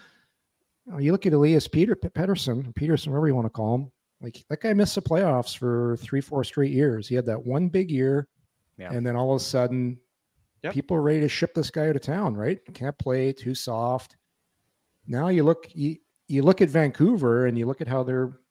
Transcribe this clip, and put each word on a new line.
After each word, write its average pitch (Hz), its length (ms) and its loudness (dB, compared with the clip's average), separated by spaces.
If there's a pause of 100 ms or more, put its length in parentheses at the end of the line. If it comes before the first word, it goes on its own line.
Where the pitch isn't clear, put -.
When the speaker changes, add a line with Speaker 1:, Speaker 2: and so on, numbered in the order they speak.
(880)
Speaker 1:
You 247 60 -14
know, 165 60 -8
you 143 140 2
look 196 140 0
at 170 60 4
Elias 151 360 6
Peter-, 190 280 2
P-, - 120 -6
Pettersson, 135 680 -4
Peterson, 151 380 -2
whatever 147 160 0
you 135 60 2
wanna 113 160 0
call 110 240 -2
him. 131 180 -4 (280)
Like, 120 280 -14
that 151 120 -8
guy 220 140 0
missed 202 200 2
the 202 80 -4
playoffs 160 540 0
for 120 420 0
three, 139 240 -4
four 135 220 -4
straight 143 280 0
years. 127 360 0
He 127 80 -4
had 123 100 -2
that 113 180 -4
one 143 240 0
big 185 220 -2
year, 139 380 0 (500)
Speaker 2:
Yeah. 90 140 -10
Speaker 1:
and 120 140 -4
then 120 100 -2
all 131 180 0
of 131 60 -2
a - 40 -8
sudden, 123 540 -2 (640)
Speaker 3:
Yep. 160 100 -8
Speaker 1:
people 143 240 -2
are 156 60 0
ready 151 180 2
to 151 80 2
ship - 240 -2
this - 180 -4
guy 156 200 -2
out 147 60 0
of 135 60 -2
town, 160 320 -4
right? 110 240 -4 (140)
Can't 143 240 -8
play, 131 380 -2
too 123 200 -6
soft. 120 600 -4 (920)
Now 135 220 -2
you 180 140 4
look, 165 320 2
you, 151 220 -4 (320)
you 139 120 0
look 180 220 6
at 165 80 4
Vancouver, 147 760 4
and 120 120 0
you 117 80 -2
look 135 160 -6
at 135 60 -8
how 131 140 0
they're, 127 300 -2 (180)